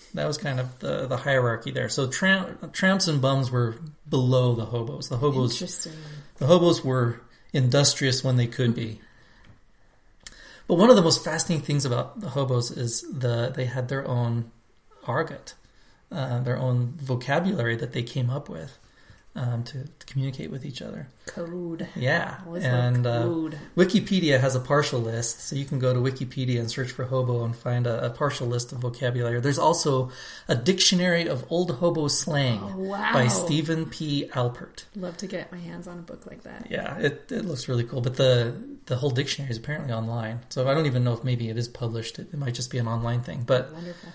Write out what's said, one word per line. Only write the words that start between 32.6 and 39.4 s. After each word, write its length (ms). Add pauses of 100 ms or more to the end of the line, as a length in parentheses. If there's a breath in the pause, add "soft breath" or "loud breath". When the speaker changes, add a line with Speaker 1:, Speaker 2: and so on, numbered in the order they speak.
Speaker 2:
Oh, 160
wow. 340
Speaker 1:
by 140
Stephen 600
P. 480
Alpert. 500 (100)
Speaker 2:
Love 220
to 100
get 240
my 80
hands 300
on 100
a 40
book 240
like 180
that. 260
Speaker 1:
Yeah, 280
it, 340
it 120
looks 240
really 140
cool. 200
But 140
the, 380 (320)
the 80
whole 160
dictionary 400